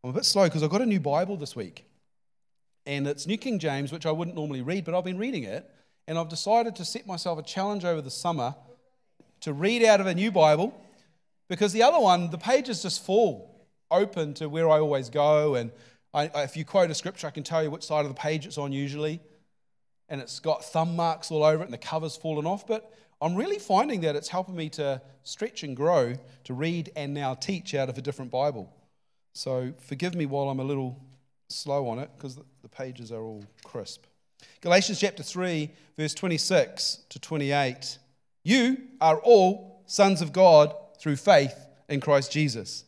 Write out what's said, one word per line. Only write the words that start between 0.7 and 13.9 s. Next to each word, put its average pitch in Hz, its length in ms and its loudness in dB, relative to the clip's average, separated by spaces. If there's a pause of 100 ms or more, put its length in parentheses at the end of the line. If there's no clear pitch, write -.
a 254 60 0
new 196 140 2
Bible 165 360 -2
this 147 200 -12
week. 95 300 -12 (1000)
And 139 200 -4
it's 143 200 -6
New 214 120 -2
King 226 200 -4
James, 143 340 -4
which 160 120 -12
I 160 60 0
wouldn't 170 260 -4
normally 151 240 -6
read, 165 240 -4
but 170 100 -4
I've 180 100 0
been 180 120 -6
reading 208 280 -6
it. 104 260 -10 (360)
And 160 120 -4
I've 165 100 -4
decided 220 480 0
to 175 80 -10
set - 220 -10
myself 175 320 -6
a 156 40 -12
challenge 196 400 -6
over 170 200 -2
the 135 80 -12
summer 143 460 -4 (840)
to 151 140 -6
read 214 280 2
out 208 200 8
of 190 40 -2
a 180 80 0
new 202 160 0
Bible, 165 480 4 (680)
because 185 240 0
the 220 100 2
other 311 160 6
one, 180 320 4
the 156 60 -6
pages 247 460 0
just 180 200 -6
fall 190 640 -2 (240)